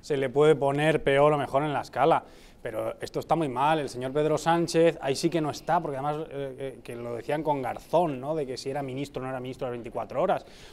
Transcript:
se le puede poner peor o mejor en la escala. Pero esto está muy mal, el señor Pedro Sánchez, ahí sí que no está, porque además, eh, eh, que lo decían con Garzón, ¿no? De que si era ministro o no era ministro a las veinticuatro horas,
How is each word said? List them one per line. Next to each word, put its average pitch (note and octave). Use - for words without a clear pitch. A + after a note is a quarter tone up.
se D3
le C3+
puede D3
poner C#3+
peor C#3+
o D3+
mejor C3+
en D3+
la C3+
escala. C3+
Pero A2
esto C3+
está -
muy D#3+
mal, C#3
el C#3
señor B2
Pedro D3+
Sánchez, E3
ahí C3+
sí E3+
que E3
no D3+
está, D#3+
porque D#3
además, D3
eh, C#3
eh, B2+
que B2
lo A#2+
decían C#3+
con C#3+
Garzón, D3+
¿no? C#3+
De D3+
que B2+
si -
era C#3
ministro C3+
o -
no C3
era C3
ministro B2+
a -
las A#2+
veinticuatro A#2
horas, F3